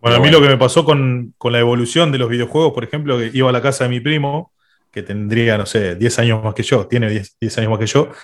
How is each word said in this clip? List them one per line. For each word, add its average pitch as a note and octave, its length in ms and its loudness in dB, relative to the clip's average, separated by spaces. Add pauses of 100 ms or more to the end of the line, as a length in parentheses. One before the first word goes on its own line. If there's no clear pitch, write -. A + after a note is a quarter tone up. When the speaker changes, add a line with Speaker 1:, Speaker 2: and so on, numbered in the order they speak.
Speaker 1:
Bueno, A#2+ 160 4
a - 20 4
mí B2+ 60 4
Speaker 2:
Pero D#3 120 6
bueno. - 20 8
Speaker 1:
lo - 20 6
que C#3+ 140 4
me - 20 -2
pasó C3 260 2
con, C3 540 -2
con A#2+ 140 -4
la A#2+ 80 0
evolución A#2+ 520 2
de C3+ 60 -2
los B2 100 0
videojuegos, A#2+ 460 0
por B2 100 -6
ejemplo, C#3+ 360 -4
que A2+ 140 -4
iba C3 140 2
a B2+ 40 2
la B2 100 0
casa C3+ 220 -2
de B2 80 -2
mi B2 80 -4
primo, D3 520 -4 (400)
que G#2 120 -12
tendría, G#2+ 560 0
no G2 80 -6
sé, G2 280 -2
diez A2+ 220 -2
años A2+ 260 0
más A2 120 -4
que A#2 80 -4
yo, A2 240 0
tiene A#2 200 0
diez, G#2 320 -6
diez A2 200 -6
años A2 100 -2
más A2 100 -2
que A2 60 -2
yo, C#3+ 240 0 (140)